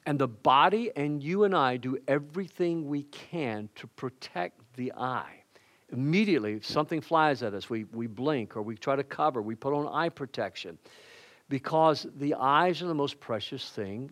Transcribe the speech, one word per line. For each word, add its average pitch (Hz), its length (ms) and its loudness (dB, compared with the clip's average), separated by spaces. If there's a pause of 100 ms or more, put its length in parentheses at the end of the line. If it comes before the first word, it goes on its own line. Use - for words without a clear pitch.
And 143 140 0
the 135 80 4
body 151 680 4
and 147 260 -2
you 190 220 2
and 190 100 2
I 131 220 4
do 127 200 -4 (120)
everything 160 800 -2
we 143 140 -2
can 113 720 -6
to - 120 -14
protect - 720 -8 (160)
the 127 160 -6
eye. - 520 -6 (500)
Immediately, 143 600 2
if 107 100 -10
something 151 340 0
flies 151 420 2
at 110 120 -2
us, 98 160 -8
we, 113 160 -4
we 113 220 -6
blink 120 500 -4
or 110 40 -4
we 107 140 -6
try 135 220 -2
to 139 80 0
cover, 139 360 -2
we 110 140 -4
put 139 180 -2
on 147 140 0
eye 160 220 -2
protection, 101 680 -8 (680)
because 160 580 2 (120)
the 143 160 -2
eyes 151 480 4
are 180 60 -4
the 170 60 -2
most 143 280 -2
precious 117 480 -6
thing, 107 420 -8